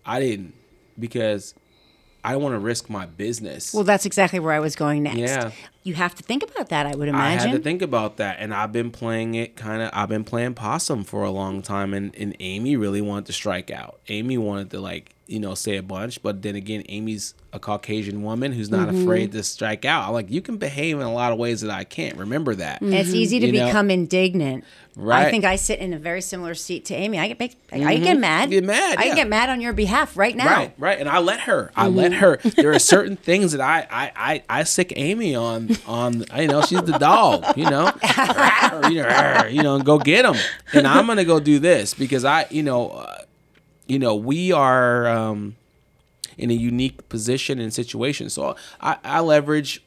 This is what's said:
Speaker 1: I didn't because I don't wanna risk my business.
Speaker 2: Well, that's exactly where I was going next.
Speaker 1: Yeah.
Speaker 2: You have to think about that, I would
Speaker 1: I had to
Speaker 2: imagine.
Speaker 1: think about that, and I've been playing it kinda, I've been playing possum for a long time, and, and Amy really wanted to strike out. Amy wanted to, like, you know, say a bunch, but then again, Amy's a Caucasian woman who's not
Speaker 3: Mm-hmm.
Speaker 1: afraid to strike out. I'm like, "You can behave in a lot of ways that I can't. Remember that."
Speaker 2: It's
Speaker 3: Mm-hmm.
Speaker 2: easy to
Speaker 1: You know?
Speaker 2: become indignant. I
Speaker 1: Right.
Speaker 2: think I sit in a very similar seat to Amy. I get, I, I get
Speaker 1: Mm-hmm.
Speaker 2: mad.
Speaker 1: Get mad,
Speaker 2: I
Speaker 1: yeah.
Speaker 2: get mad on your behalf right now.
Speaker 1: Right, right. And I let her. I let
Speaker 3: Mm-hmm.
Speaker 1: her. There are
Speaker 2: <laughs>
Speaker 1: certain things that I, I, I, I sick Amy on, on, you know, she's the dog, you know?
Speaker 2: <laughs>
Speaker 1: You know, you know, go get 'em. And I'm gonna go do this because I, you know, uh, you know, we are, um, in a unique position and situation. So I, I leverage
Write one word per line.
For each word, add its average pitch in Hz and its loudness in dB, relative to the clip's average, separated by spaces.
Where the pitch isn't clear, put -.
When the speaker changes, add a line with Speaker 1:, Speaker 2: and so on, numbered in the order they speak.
Speaker 1:
I 123 -4
didn't 101 -4
because 110 -4
I 120 -4
don't 139 -2
wanna 127 -2
risk 113 -4
my 95 -8
business. 98 -8
Speaker 2:
Well, 208 0
that's 196 2
exactly 185 0
where 156 -2
I 151 2
was 156 -4
going 147 0
next. 117 -4
Speaker 1:
Yeah. 120 -2
Speaker 2:
You 180 -6
have 175 -2
to - -20
think 269 -4
about 440 -8
that, 147 0
I 143 -6
would 147 -4
Speaker 1:
I 143 0
had 175 0
to - 0
Speaker 2:
imagine. 254 -2
Speaker 1:
think 180 -4
about 113 -2
that, 98 -4
and 107 -8
I've 104 -4
been 117 -4
playing 113 -4
it 117 -8
kinda, 110 -8
I've 101 -2
been 110 -4
playing 120 -4
possum 117 -4
for 104 -6
a 98 -2
long 95 -6
time, 98 -4
and, 98 -6
and 101 -8
Amy 107 -2
really 101 0
wanted 101 -6
to 101 -12
strike 90 -6
out. 64 -14
Amy 117 -4
wanted 101 -4
to, 98 -10
like, 87 -12
you 107 -6
know, 98 -6
say 101 -4
a 95 -6
bunch, 98 -10
but 101 -6
then 101 -6
again, 101 -8
Amy's 107 -8
a - -14
Caucasian 104 -6
woman 120 -6
who's 107 -6
not 180 0
Speaker 3:
Mm-hmm. 180 0
Speaker 1:
afraid 180 0
to 107 -6
strike 107 -6
out. 135 0
I'm 107 -4
like, 107 -4
"You 156 -2
can 226 -10
behave 151 -4
in 139 -4
a 113 -4
lot 120 0
of 110 -2
ways 117 -2
that 107 -4
I 95 -6
can't. - -10
Remember 120 -2
that." 80 -6
Speaker 2:
It's 190 0
Speaker 3:
Mm-hmm. 185 0
Speaker 2:
easy 220 2
to 240 4
Speaker 1:
You 247 4
know? - 2
Speaker 2:
become 202 2
indignant. 180 0
I - -14
Speaker 1:
Right. 117 4
Speaker 2:
think 208 0
I 190 2
sit 196 -2
in 185 -4
a 156 -6
very 170 -6
similar 175 -8
seat - -10
to 185 -8
Amy. 196 -4
I 165 -2
get, - -14
I, 139 -4
I 165 4
get 247 2
Speaker 1:
Mm-hmm. 285 4
Speaker 2:
mad. 185 2
Speaker 1:
Get 185 4
mad, 247 0
Speaker 2:
I 226 2
Speaker 1:
yeah. 294 0
Speaker 2:
get 277 2
mad 226 2
on 247 -2
your 240 -4
behalf 214 0
right 226 2
now. 254 0
Speaker 1:
Right, - 2
right. 175 0
And 143 -2
I 160 4
let 190 2
her. 156 -2
I - 4
let 180 4
Speaker 3:
Mm-hmm. 180 -2
Speaker 1:
her. 180 8
There 151 6
are - 6
Speaker 2:
<laughs> - -
Speaker 1:
certain 190 6
things 180 2
that 139 -2
I, 147 2
I, 127 -4
I, 120 0
I - 0
sick 175 0
Amy 175 -2
on, 113 -2
on, 117 -2
you 160 0
know, 147 4
she's 135 0
the 165 0
dog, 147 6
you 147 -2
know? 156 4
Speaker 2:
<laughs> - -6
Speaker 1:
You 165 2
know, 131 4
you 147 2
know, 139 2
go 147 6
get 160 6
'em. 196 4
And 277 8
I'm 175 6
gonna 208 2
go 165 6
do 147 4
this 139 4
because 131 -2
I, 147 2
you 151 -2
know, 127 0
uh, - -14
you 131 0
know, 113 2
we 147 0
are, 127 4
um, 110 -2
in 120 -2
a 117 4
unique 120 -2
position 123 -2
and 113 -6
situation. 120 -4
So - -4
I, - -2
I 156 0
leverage 151 2